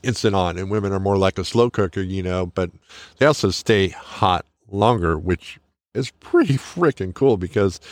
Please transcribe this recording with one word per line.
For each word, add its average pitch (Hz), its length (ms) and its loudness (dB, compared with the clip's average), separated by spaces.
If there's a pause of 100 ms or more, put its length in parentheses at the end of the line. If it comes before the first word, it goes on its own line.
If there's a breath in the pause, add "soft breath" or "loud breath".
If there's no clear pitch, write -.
instant 110 320 0
on," 90 200 0
and 95 140 -8
women 101 220 -2
are 98 80 -2
more 98 180 0
like 95 200 0
a 95 60 -6
slow 117 240 0
cooker, 98 320 -4
you 95 220 -6
know, 92 240 -2
but 87 240 -4 (480 loud breath)
they 139 80 4
also 147 240 2
stay 98 380 2
hot - 580 -2 (240)
longer, 98 480 2
which 85 400 -6 (340)
is 127 280 -6
pretty 247 340 2
freaking 131 600 -2
cool, 135 220 4
because 92 440 0 (120)